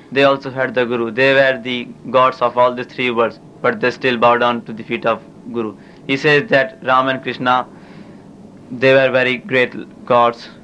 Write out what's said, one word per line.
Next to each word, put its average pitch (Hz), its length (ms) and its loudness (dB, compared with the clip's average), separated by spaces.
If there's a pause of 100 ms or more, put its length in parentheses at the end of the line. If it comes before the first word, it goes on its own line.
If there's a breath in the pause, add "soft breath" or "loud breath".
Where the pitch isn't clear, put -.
(140 loud breath)
they 139 180 4
also 135 60 -2
had 131 320 -6
the 123 140 -2
Guru. 117 260 -4
They - 20 -12
were 135 500 2
the 123 240 -6 (240)
gods 123 80 2
of 123 400 2
all 123 200 2
the 123 60 -6
three 127 260 -4
worlds, 113 240 0 (280)
but 120 100 0
they 120 260 -2
still 127 200 -2
bow 120 200 4
down 120 220 0
to 120 120 -14
the - 0 -
feet 113 340 -6
of 113 120 0 (340)
Guru. 113 200 -6 (360 loud breath)
He - 0 -
says 139 400 2
that 139 140 4
Ram 131 500 0
and - 20 -2
Krishna, 127 500 -2 (1160 loud breath)
they - 20 -4
were 135 300 4
very 127 400 -2
great 127 200 0 (400)
gods 120 260 2 (260)